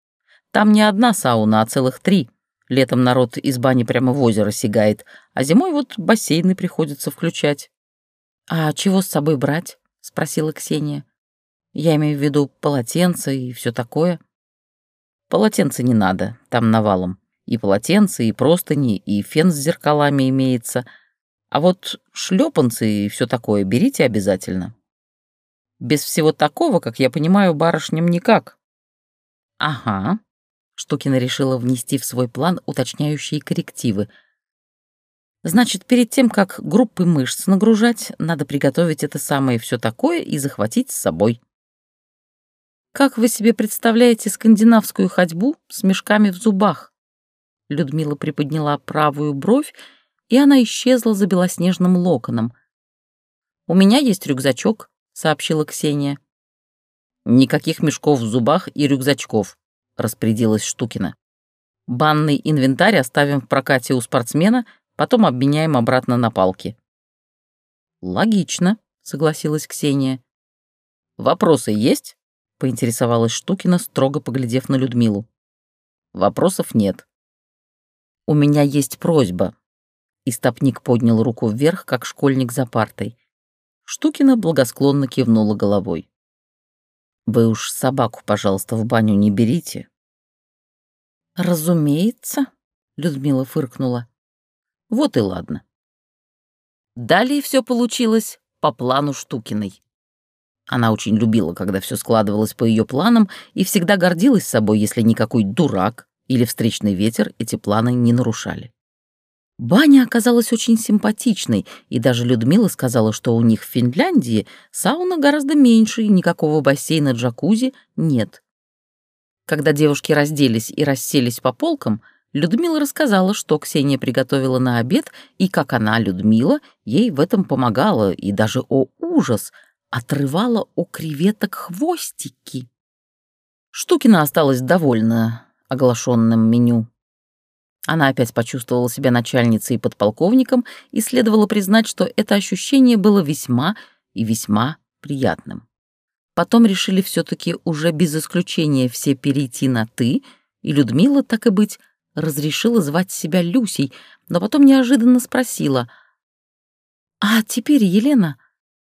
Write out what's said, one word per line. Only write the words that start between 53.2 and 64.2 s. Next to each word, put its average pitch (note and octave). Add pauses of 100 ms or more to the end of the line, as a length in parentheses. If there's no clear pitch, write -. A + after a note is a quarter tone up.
«У E3+
меня G3
есть B3+
рюкзачок», C#3 (280)
сообщила D#3
Ксения. C#3+ (1040)
«Никаких B2+
мешков D3
в A#2
зубах A#2+
и D3
рюкзачков», C3 (380)
распорядилась A2
Штукина. - (720)
«Банный D3+
инвентарь D3
оставим C#3+
в -
прокате C3+
у B2
спортсмена, E3 (300)